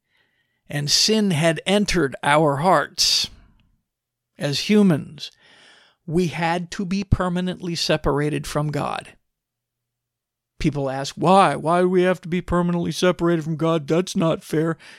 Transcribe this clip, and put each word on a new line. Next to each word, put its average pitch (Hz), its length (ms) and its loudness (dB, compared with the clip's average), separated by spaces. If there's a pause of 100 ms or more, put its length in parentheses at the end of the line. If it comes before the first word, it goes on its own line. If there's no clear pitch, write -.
(680)
and 147 220 -4
sin 214 400 2
had 160 340 2
entered 180 560 0
our 147 360 4
hearts - 720 0 (1080)
as 143 320 -4
humans, 190 600 2 (760)
we 170 220 0
had 170 440 -4
to 202 140 -6
be 190 180 -4
permanently 180 720 -2
separated 147 720 -2
from 151 240 -4
God. 135 480 -8 (1400)
People 139 300 -2
ask, 135 260 -8
"Why? 180 400 4
Why 156 260 0
do 180 80 2
we 180 140 2
have 180 180 0
to 160 80 -14
be 175 120 -2
permanently 175 500 0
separated 170 520 2
from 156 140 -4
God? 160 300 0
That's 165 280 -2
not 165 280 0
fair. 165 340 -2 (220)